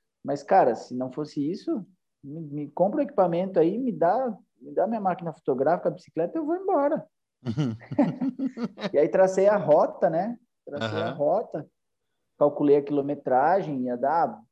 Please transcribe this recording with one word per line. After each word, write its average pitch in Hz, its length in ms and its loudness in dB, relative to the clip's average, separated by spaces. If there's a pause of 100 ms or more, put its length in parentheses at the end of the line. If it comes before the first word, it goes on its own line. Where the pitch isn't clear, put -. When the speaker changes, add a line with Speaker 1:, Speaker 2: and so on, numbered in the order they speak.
(240)
Speaker 1:
Mas, 139 180 -4
cara, 156 320 4
se - 200 -12
não 127 180 -6
fosse 147 380 -6
isso, 214 360 -6 (380)
me, 147 160 -12
me 147 300 -10
compra 208 300 0
o - 20 0
equipamento 185 580 0
aí, 185 180 2
me 254 140 -2
dá, 196 420 0 (260)
me 139 120 -20
dá 156 140 0
minha 226 140 -4
máquina 170 320 -4
fotográfica, 147 560 0
a 160 40 0
bicicleta, 170 460 -6
eu 302 80 -4
vou 339 100 -2
embora. 320 500 0 (360)
Speaker 2:
<laughs> 214 1500 -4
Speaker 1:
E 139 60 2
aí 160 100 4
tracei 190 380 4
a 208 100 4
rota, 190 520 2
né? 190 300 -2 (260)
Tracei 110 380 -4
a 113 60 -2
Speaker 2:
Aham. 135 80 -8
Speaker 1:
rota, 156 520 -2 (680)
calculei 147 380 4
a 143 60 2
quilometragem, 143 1000 0
ia 120 120 -4
dar, 135 440 0 (120)